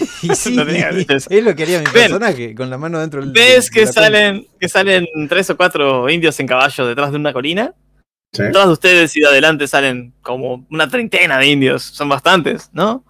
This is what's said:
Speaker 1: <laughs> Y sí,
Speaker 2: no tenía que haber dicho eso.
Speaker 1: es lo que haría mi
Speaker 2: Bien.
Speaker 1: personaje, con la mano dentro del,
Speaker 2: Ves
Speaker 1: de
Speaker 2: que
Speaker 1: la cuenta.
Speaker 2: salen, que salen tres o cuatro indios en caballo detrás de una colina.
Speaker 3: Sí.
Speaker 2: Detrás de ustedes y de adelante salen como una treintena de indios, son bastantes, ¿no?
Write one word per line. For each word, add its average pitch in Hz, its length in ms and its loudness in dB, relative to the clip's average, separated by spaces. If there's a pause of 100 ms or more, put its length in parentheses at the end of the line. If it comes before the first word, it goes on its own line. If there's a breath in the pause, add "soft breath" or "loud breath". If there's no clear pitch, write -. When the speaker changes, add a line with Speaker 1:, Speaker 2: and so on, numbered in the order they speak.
Speaker 1:
<laughs> - 160 -16
Y 370 140 -2
sí, 247 220 -4
Speaker 2:
no - 80 0
tenía 156 160 -2
que - 60 -2
haber 156 120 -4
dicho 156 160 -2
eso. 135 160 -6
Speaker 1:
es 208 120 4
lo 208 120 2
que 151 80 -6
haría 175 160 -2
mi 151 60 -6
Speaker 2:
Bien. 143 80 -6
Speaker 1:
personaje, 190 600 0
con 127 160 -8
la 127 80 -10
mano 160 220 -6
dentro 151 220 -6
del, 139 100 -8
Speaker 2:
Ves 247 360 4
Speaker 1:
de - 40 -12
Speaker 2:
que 226 80 2
Speaker 1:
la 220 60 6
cuenta. 214 160 0
Speaker 2:
salen, 208 460 2 (120)
que 185 100 -4
salen 190 360 2 (240)
tres 180 220 0
o 160 60 0
cuatro 139 520 0
indios 160 320 0
en 131 60 -4
caballo 131 380 0
detrás 139 260 -2
de 147 60 -4
una 147 140 -2
colina. 170 420 -4 (580)
Speaker 3:
Sí. - 120 -4
Speaker 2:
Detrás 185 240 4
de 170 60 4
ustedes 170 420 2
y 151 60 2
de 151 60 4
adelante 143 400 4
salen 127 540 -2
como 127 480 -8
una 156 180 -2
treintena 180 520 0
de 139 80 4
indios, 139 340 2
son - 280 -8
bastantes, 139 640 0
¿no? 214 360 -2